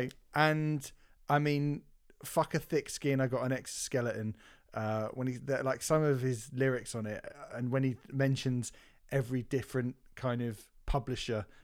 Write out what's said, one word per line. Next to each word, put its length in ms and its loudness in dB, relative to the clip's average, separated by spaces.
know? 80 -2
And, 580 2
I 100 4
mean, 440 2
"Fuck 300 2
a 40 0
thick 320 0
skin, 300 0
I 80 4
got 160 0
an 80 0
exoskeleton." 840 -2
Uh, 340 -2
when 200 -4
he, 100 -4
that, 260 -2
like, 160 0
some 220 4
of 180 4
his 320 -2
lyrics 420 0
on 120 -4
it, 180 -6
and 160 -2
when 140 2
he 120 2
mentions 580 2
every 320 0
different 540 -2
kind 280 -2
of 260 -4
publisher 640 0